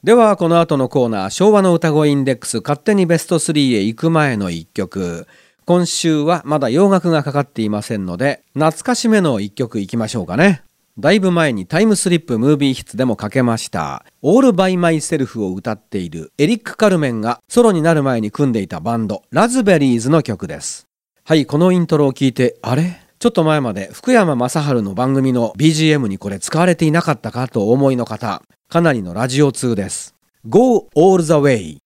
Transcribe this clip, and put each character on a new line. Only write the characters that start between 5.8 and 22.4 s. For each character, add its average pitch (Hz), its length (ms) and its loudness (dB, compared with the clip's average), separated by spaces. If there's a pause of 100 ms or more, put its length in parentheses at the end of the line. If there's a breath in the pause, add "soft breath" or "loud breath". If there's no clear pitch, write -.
週 156 360 -2
は 165 240 -2
ま 151 120 -2
だ 135 120 -2
洋 180 200 4
楽 185 220 2
が 156 100 2
か 135 120 -6
か 143 80 0
っ 135 40 -2
て - 160 -8
い 107 80 0
ま 104 120 -2
せ 110 160 -6
ん 95 80 -6
の 87 100 -6
で、 131 260 -4 (120)
懐 156 280 -2
か 247 140 -2
し 233 140 -2
め 214 100 4
の 135 220 0
一 101 100 -6
曲 113 300 -6
い 95 60 -6
き 120 100 -6
ま 110 100 -2
し - 80 -8
ょ 107 60 -2
う 85 40 -6
か 87 120 -6
ね。 175 260 2 (340)
だ 139 140 2
い 214 80 4
ぶ 185 120 0
前 160 200 2
に 98 140 -6
タ 170 160 0
イ 226 40 4
ム 208 120 2
ス - 120 -4
リ 175 100 2
ッ - 60 -10
プ 113 140 -2
ム 139 140 2
ー 147 40 2
ビ 139 140 0
ー - 20 -2
ヒ - 100 -8
ッ - 20 -16
ツ - 120 -14
で 127 60 -2
も 117 140 -2
か 107 120 -8
け 131 140 0
ま 117 140 0
し - 120 -10
た、 73 360 -8 (160)
オ 170 160 2
ー 269 40 6
ル 254 120 4
バ 190 160 0
イ 185 80 -2
マ 175 140 2
イ 156 100 0
セ 160 160 -4
ル 135 80 -2
フ 113 180 -8
を 92 100 -4
歌 98 200 -6
っ 104 40 -8
て - 200 -12
い 90 120 -6
る 80 280 -14
エ 147 100 2
リ 226 100 0
ッ - 60 -16
ク・ - 140 -14
カ 214 100 2
ル 185 100 2
メ 143 140 -2
ン 113 80 -6
が 113 300 -4
ソ 240 140 4
ロ 220 100 4
に 160 80 0
な 165 120 2
る 151 80 2
前 131 200 0
に 104 100 -4
組 143 180 0
ん - 40 -2
で 110 80 0
い 92 80 -8
た 85 100 -10
バ 110 160 -4
ン 113 100 -2
ド、 98 260 -8
ラ 202 180 2
ズ 247 160 0
ベ 180 140 4
リ 131 180 2
ー - 20 -2
ズ 120 100 -4
の 156 140 4
曲 95 240 -6
で 73 140 -12
す。 - 260 -14 (380)
は 160 100 2
い、 143 100 2
こ 143 120 -4
の 180 160 4
イ 180 40 2
ン 170 100 0
ト 160 100 0
ロ 143 100 2
を 131 60 -2
聞 135 140 0
い 123 60 0
て、 123 280 0